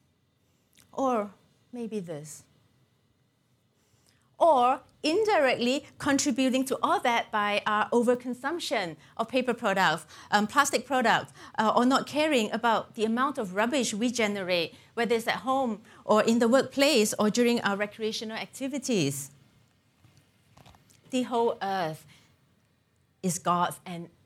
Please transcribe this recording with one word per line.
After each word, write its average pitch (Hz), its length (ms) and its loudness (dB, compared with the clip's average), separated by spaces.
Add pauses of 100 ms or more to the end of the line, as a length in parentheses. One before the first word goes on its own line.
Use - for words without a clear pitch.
(920)
Or 233 380 -2 (420)
maybe 220 260 -8
this. 156 440 -12 (1900)
Or 269 440 4 (200)
indirectly 294 840 2 (120)
contributing 269 680 0
to 262 160 -4
all 320 180 0
that 233 320 0
by 208 340 0
our 214 260 0
overconsumption 247 1040 -2 (220)
of 220 120 -6
paper 254 240 -2
products, 190 520 0 (260)
um, 208 160 2
plastic 285 380 2
products, 226 460 2 (260)
uh, 214 180 2
or 240 100 4
not 254 220 2
caring 285 440 0
about 226 440 -2
the 214 100 -4
amount 254 320 -2
of 190 180 -6
rubbish 233 380 0
we 226 160 -2
generate, 196 640 -2 (220)
whether 233 200 0
it's 226 120 -4
at 202 80 0
home 240 440 -2 (240)
or 214 200 4
in 226 160 2
the 233 80 4
workplace 262 720 2
or 214 100 2
during 240 320 2
our 196 160 -2
recreational 220 580 -6
activities. 214 920 -4 (1800)
The 254 120 0
whole 233 380 -2
earth 185 440 -4 (1160)
is 185 180 -2
God's 175 460 0
and 170 240 -12 (160)